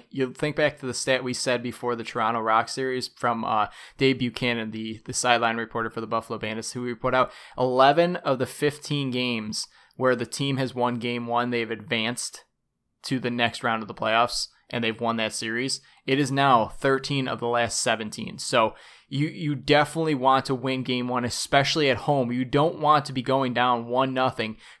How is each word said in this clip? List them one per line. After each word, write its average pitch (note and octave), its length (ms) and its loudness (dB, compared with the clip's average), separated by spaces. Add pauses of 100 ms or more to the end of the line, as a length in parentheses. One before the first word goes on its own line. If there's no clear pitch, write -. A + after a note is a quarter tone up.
you C3 240 -2
think D3+ 220 -4
back C#3+ 240 0
to C3 80 -8
the B2 80 -6
stat C3 280 0
we B2 120 -4
said B2 260 -2
before A#2+ 340 -4
the A2+ 80 -10
Toronto A2+ 360 -2
Rock A2+ 280 2
series C3 420 -4
from, A#2 360 -2
uh, G#2+ 220 2 (280)
Dave C3+ 220 4
Buchanan, A#2 540 -2
the, A2 340 -8
the C3 80 -10
sideline A#2 440 4
reporter A2+ 340 -4
for A#2 100 -8
the A2 60 -8
Buffalo A2+ 320 -4
Bandits, A2 320 -6
who B2 100 -8
we B2 140 -6
put B2+ 180 -2
out B2+ 180 2 (240)
eleven C#3 600 4
of C3+ 240 0
the B2+ 80 0
fifteen C#3+ 640 -2
games A#2+ 560 -4 (300)
where B2+ 180 4
the A#2 100 -2
team C#3 320 -2
has C3 160 -2
won B2 220 0
game A#2+ 320 -4
one, A#2+ 240 0
they've A#2 180 0
advanced A2+ 760 -4 (600)
to B2+ 160 -2
the A#2+ 100 -2
next A#2+ 340 -2
round A2+ 200 0
of G2+ 40 -12
the - 60 -10
playoffs, A2+ 540 0 (240)
and A#2+ 120 -4
they've A2+ 160 -2
won A2+ 180 -2
that A2 160 -2
series. A#2+ 460 -4 (280)
It C3+ 100 2
is C#3 140 0
now C3+ 380 4
thirteen C3+ 580 0
of A#2+ 120 -6
the A#2+ 80 -4
last A#2+ 320 0
seventeen. A2 600 -4
So A2 340 2 (380)
you, C#3+ 160 0
you D#3+ 280 -4
definitely D3 580 2
want C3 320 4
to C3+ 80 0
win C3 300 -2
game B2 240 -2
one, B2 180 -2
especially C#3 640 2
at A#2+ 80 2
home. C3 340 0
You B2 140 -2
don't D3 340 2
want D3 260 4
to C#3 80 -10
be B2+ 100 -4
going C3 320 0
down A#2+ 320 2
one C3 260 2
nothing, A#2+ 440 0 (240)